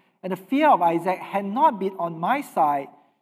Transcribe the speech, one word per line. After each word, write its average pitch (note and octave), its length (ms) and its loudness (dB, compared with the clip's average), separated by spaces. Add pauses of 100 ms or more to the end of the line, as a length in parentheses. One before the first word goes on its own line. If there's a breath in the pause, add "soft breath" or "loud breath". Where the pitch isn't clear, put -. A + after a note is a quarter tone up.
(220 soft breath)
and F#3+ 100 -6
the F3+ 40 -4
fear C#4+ 320 0
of G3+ 140 6
Isaac E3+ 360 0
had G3+ 260 -6
not A#3 360 2
been G3 180 -4
on E3+ 200 -6
my G#3+ 240 -2
side, D3 460 0 (340)